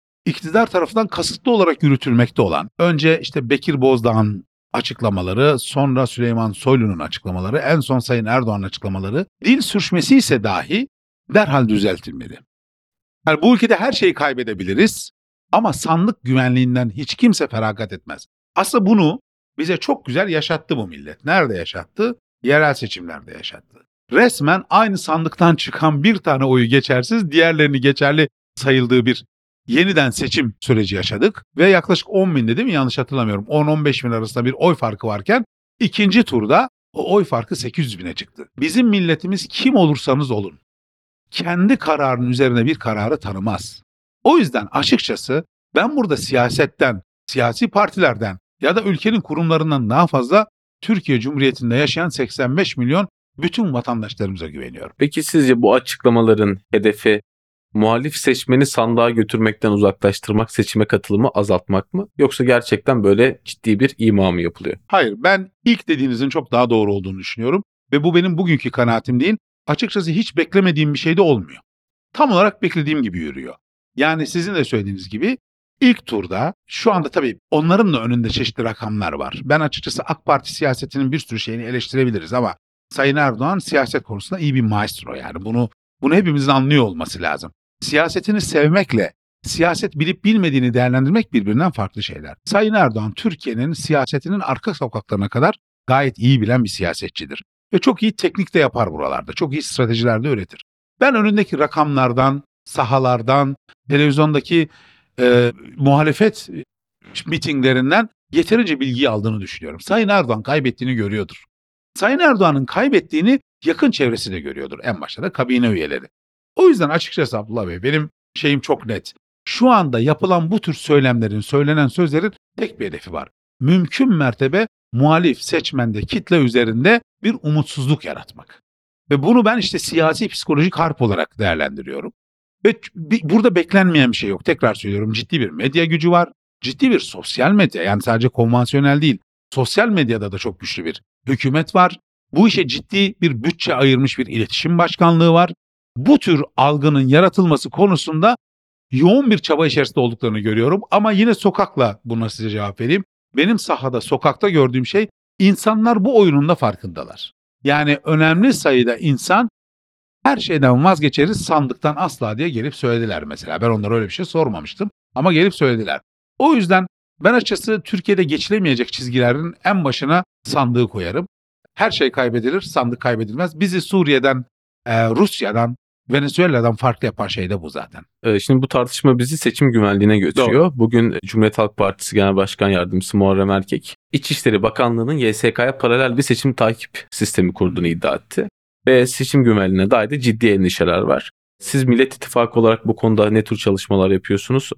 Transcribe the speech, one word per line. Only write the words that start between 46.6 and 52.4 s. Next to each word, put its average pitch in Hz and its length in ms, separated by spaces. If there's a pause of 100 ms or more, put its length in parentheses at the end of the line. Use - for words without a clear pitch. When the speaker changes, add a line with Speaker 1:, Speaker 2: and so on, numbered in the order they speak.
Speaker 1:
siyasi 123 420
partilerden 120 720 (240)
ya 165 140
da 220 60
ülkenin 202 400
kurumlarından 156 680
daha 156 180
fazla 143 400 (340)
Türkiye 160 380
Cumhuriyeti'nde 131 560
yaşayan 151 340
seksen 131 480